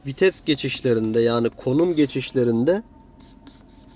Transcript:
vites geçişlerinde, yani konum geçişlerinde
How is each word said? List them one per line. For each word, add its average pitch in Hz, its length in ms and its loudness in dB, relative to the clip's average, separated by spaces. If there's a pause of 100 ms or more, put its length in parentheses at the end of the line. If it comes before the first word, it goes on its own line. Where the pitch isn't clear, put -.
vites 175 400 0
geçişlerinde, 117 760 0
yani 117 300 2
konum 160 460 0
geçişlerinde 131 880 0 (1120)